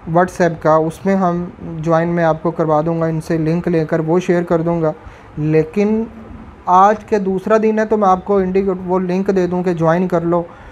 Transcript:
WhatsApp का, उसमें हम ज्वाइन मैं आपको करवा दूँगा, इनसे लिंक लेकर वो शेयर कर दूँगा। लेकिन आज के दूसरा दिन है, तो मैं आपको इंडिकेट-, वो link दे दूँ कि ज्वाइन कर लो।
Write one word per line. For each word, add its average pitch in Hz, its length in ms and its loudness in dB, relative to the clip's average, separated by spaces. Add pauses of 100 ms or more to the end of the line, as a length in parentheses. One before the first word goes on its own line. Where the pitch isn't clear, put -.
WhatsApp 170 540 0
का, 156 140 4
उसमें 165 380 0
हम 180 360 -2 (300)
ज्वाइन 165 280 2
मैं 170 140 0
आपको 160 280 0
करवा 156 300 0
दूँगा, 165 260 -2
इनसे 165 300 -4
लिंक 165 300 -2
लेकर 160 340 0
वो 160 180 0
शेयर 175 240 0
कर 170 180 0
दूँगा। 165 320 0 (460)
लेकिन 202 680 0 (600)
आज 196 360 4
के 214 160 -2
दूसरा 190 380 0
दिन 220 220 2
है, 220 60 0
तो 220 120 0
मैं 208 100 2
आपको 185 340 2
इंडिकेट-, 185 400 -2
वो 185 180 -2
link 185 320 -2
दे 185 160 0
दूँ 180 160 -2
कि 180 100 0
ज्वाइन 165 340 2
कर 170 160 0
लो। 170 220 0 (260)